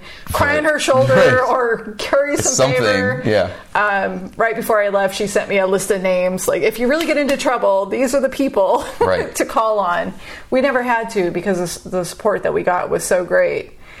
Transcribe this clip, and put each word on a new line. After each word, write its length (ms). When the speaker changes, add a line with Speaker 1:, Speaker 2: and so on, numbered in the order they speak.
Speaker 1:
cry 260
on 60
Speaker 2:
Right. 100
Speaker 1:
her 60
shoulder 340
Speaker 2:
Right. 360
Speaker 1:
or 480
carry 400
some 160
Speaker 2:
Something, 300
Speaker 1:
favor. 420
Speaker 2:
yeah. 240
Speaker 1:
Um, 640
right 180
before 260
I 80
left, 260
she 120
sent 220
me 100
a 80
list 240
of 100
names. 460
Like, 160
"If 160
you 80
really 180
get 120
into 200
trouble, 480
these 300
are 60
the 80
people 640
<laughs> 60
Speaker 2:
Right. 360
Speaker 1:
to 100
call 340
on." 340
We 120
never 200
had 300
to 200
because 260
the 60
s-, 160
the 260
support 380
that 100
we 100
got 260
was 140
so 200
great. 480